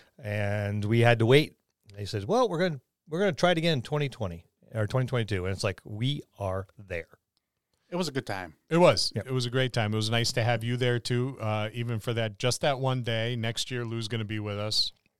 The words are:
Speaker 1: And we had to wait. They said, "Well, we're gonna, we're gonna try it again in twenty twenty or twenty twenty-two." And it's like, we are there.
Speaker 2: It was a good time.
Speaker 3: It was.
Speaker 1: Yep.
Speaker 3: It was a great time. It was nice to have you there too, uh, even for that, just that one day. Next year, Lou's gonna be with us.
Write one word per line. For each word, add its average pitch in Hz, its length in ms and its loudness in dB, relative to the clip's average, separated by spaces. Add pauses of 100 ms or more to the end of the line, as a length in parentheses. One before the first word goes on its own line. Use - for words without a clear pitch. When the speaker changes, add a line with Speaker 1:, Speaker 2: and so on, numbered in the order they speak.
(240)
Speaker 1:
And 104 600 -2
we 113 160 4
had 117 180 8
to 113 60 4
wait. 135 300 6 (400)
They 101 100 -10
said, 101 200 -6
"Well, 220 240 2
we're 165 100 -2
gonna, 170 220 0 (280)
we're 160 100 -4
gonna 202 140 2
try 175 180 4
it 175 60 2
again 165 160 2
in 131 80 0
twenty 147 280 -2
twenty 90 360 -8 (280)
or 110 140 0
twenty 127 200 0
twenty-two." 107 380 -2
And 95 80 -2
it's 90 100 -4
like, 98 200 -2
we 127 380 -4 (180)
are 95 280 -4 (100)
there. 92 300 -10 (840)
Speaker 2:
It 180 60 -8
was 175 120 -2
a 147 40 -6
good 131 140 -4
time. 92 300 -8 (140)
Speaker 3:
It 160 80 2
was. 160 380 6
Speaker 1:
Yep. 110 120 -4
Speaker 3:
It 131 60 -4
was 127 120 0
a 120 40 -4
great 127 240 0
time. 107 200 0
It 110 40 0
was 107 120 0
nice 117 240 0
to 117 100 0
have 117 200 2
you 120 140 -2
there 123 220 2
too, 123 420 -2
uh, 107 320 -2
even 117 260 -4
for 120 140 -4
that, 110 260 -2
just 123 220 0
that 139 180 0
one 131 240 -2
day. 113 320 -2
Next 113 340 -4
year, 123 160 -6
Lou's 113 220 -6
gonna 113 180 -4
be 107 140 -6
with 104 180 -6
us. 104 360 -2 (260)